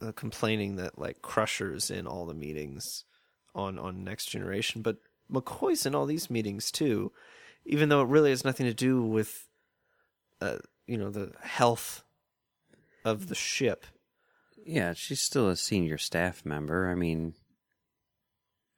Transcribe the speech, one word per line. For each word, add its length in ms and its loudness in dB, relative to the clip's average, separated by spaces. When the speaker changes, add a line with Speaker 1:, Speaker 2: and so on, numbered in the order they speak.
Speaker 1:
uh, 120 -6
complaining 640 -2
that, 220 -6
like, 240 -8
Crusher's 680 0
in 160 -6
all 200 -6
the 80 -8
meetings 680 -8
on, 240 -4
on 260 -8
Next 220 -8
Generation, 560 -4
but 160 -2
McCoy's 540 0
in 80 0
all 120 2
these 240 -4
meetings 400 -2
too, 420 2
even 240 4
though 140 8
it 60 2
really 220 8
has 140 2
nothing 220 2
to 80 2
do 280 4
with, 460 0
uh, 180 -2
you 100 -4
know, 140 -2
the 300 -6
health 640 2
of 240 -2
the 60 -8
ship. 520 0
Speaker 2:
Yeah, 280 0
she's 280 -6
still 280 2
a 80 2
senior 420 0
staff 460 -2
member. 460 -2
I 40 0
mean, 400 0